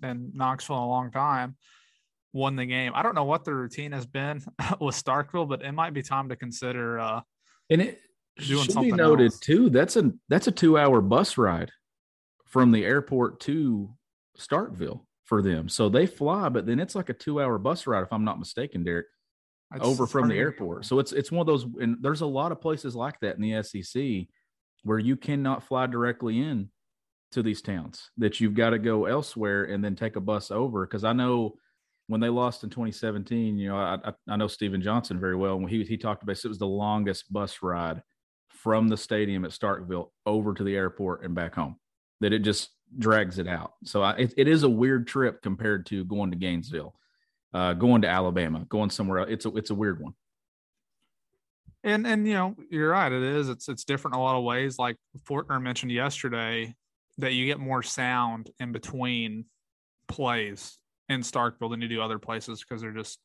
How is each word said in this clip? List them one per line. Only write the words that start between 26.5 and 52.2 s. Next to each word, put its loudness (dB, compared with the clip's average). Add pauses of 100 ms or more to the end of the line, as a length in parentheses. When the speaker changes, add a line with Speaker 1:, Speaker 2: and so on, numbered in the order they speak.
Speaker 2:
to -2
these -2
towns, -8
that 0
you've 2
gotta 4
go 2
elsewhere -2
and -4
then -2
take -4
a -4
bus -4
over. -2
'Cause -6
I 2
know 0 (540)
when 0
they 2
lost -2
in -8
twenty -6
seventeen, -2
you -4
know, -2
I, -2
I, -6 (160)
I -2
know 0
Steven -4
Johnson 0
very 0
well. 0
When -4
he, -2
he -4
talked -4
about -4
it, -14
it -4
was -8
the -4
longest -2
bus -6
ride -4 (460)
from 2
the 2
stadium -2
at -8
Starkville -4 (160)
over 0
to -6
the 0
airport -4
and -4
back -4
home, -4 (440)
that 2
it 2
just 0 (280)
drags 2
it -4
out. -6 (120)
So 0
I, 4
it, 0
it 6
is 6
a 6
weird 2
trip -2
compared -2
to -4
going -2
to -4
Gainesville -4 (600)
uh, 2
going 6
to 2
Alabama, 0
going -2
somewhere -2
else. -2
It's -6
a, -4
it's -6
a -2
weird -2
one. -12 (1700)
Speaker 1:
And, 2
and, 2